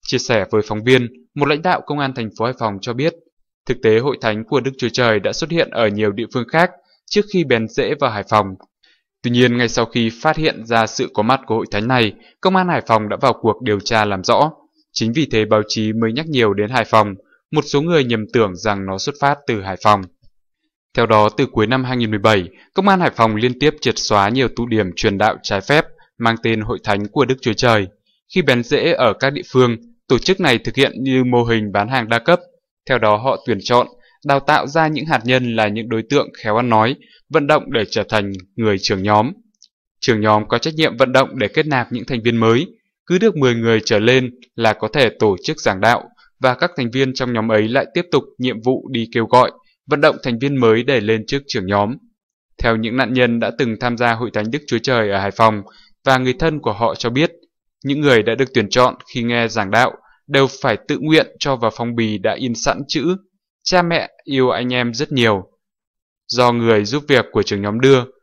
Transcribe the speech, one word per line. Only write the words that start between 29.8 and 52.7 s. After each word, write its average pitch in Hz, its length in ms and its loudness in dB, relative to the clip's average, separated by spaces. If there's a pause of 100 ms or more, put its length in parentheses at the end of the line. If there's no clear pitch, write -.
tổ 123 100 4
chức 190 220 -2
này 131 180 2
thực 107 180 -6
hiện 131 160 2 (100)
như 131 220 2
mô 123 200 2
hình 110 280 -2
bán 104 160 -2
hàng 123 200 -4
đa 117 100 0
cấp. 175 220 2 (480)
Theo 127 100 0
đó, 107 180 2
họ 123 200 -2 (100)
tuyển 107 160 -2
chọn, 123 240 2 (400)
đào 139 140 2
tạo 147 260 0
ra 156 220 0
những 156 180 -4
hạt 143 180 0
nhân 123 320 0
là 107 120 2
những 110 200 -6
đối 113 220 -2
tượng 139 180 2 (140)
khéo 107 140 0
ăn 123 120 0
nói, 113 280 2 (340)
vận 147 160 0
động 147 260 0
để 113 180 0
trở 104 180 -2
thành 101 240 -2 (240)
người 107 220 2
trưởng 95 240 -2
nhóm. 107 300 2 (680)
Trưởng 110 200 0
nhóm 107 280 2
có 120 100 0
trách 156 160 -4
nhiệm 151 220 0
vận 127 160 2
động 131 260 0
để 104 100 -2
kết 151 180 -2
nạp 131 260 -2
những 120 120 -8
thành 120 180 -6
viên 117 140 0
mới. 113 300 2 (400)
Cứ 180 120 0
được 208 180 2
mười 127 180 2
người 113 300 2
trở 113 140 2
lên 123 320 2 (240)
là 113 180 2
có 110 200 -4
thể 135 160 2 (100)
tổ 101 260 2
chức - 160 -6
giảng 98 200 -2
đạo, 113 280 2 (320)
và 127 140 2
các 175 220 -2
thành 120 140 -4
viên 131 240 -2
trong 123 180 -4
nhóm 113 200 0
ấy 107 160 2
lại 131 260 0
tiếp 175 180 -2
tục 139 120 2 (140)
nhiệm 120 240 -4
vụ - 280 -2
đi 117 240 -4
kêu 113 120 0
gọi, 123 240 4 (400)
vận 147 100 0
động 151 220 4
thành 117 160 -4
viên 139 220 -2
mới 117 220 4
để 127 180 0
lên 110 260 -2
chức 139 200 -4
trưởng 98 200 -6
nhóm. 101 300 0 (680)
Theo 117 140 2